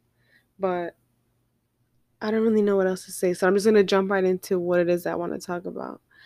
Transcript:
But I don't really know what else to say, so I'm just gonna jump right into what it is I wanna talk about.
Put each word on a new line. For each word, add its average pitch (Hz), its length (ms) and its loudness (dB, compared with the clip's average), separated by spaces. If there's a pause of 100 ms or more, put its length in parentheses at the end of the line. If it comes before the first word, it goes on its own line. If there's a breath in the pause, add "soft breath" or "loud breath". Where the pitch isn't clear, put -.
(580)
But 180 380 -4 (1200)
I 214 100 -4
don't 220 120 0
really 220 180 4
know 202 160 4
what 190 100 2
else 185 200 -4
to 185 60 -18
say, 180 200 0
so 185 140 0
I'm 190 80 4
just 196 100 0
gonna 214 200 6
jump 190 260 0
right 196 120 0
into 185 360 0
what 175 220 0
it 175 100 2
is 175 160 -2
I 170 80 -4
wanna 170 240 -6
talk 175 260 -8
about. - 380 -12 (240 loud breath)